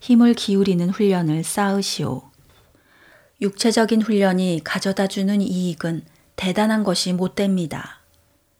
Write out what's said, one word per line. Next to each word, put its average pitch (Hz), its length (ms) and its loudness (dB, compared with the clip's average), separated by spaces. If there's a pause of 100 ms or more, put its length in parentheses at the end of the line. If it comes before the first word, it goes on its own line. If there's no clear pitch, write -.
힘을 240 340 6
기울이는 196 560 0
훈련을 175 540 0
쌓으시오. 196 840 -4 (1080)
육체적인 220 640 2
훈련이 185 640 2
가져다주는 196 760 -2
이익은 175 640 -4 (320)
대단한 214 480 0
것이 180 280 -2
못 180 240 -2
됩니다. 185 640 -4 (600)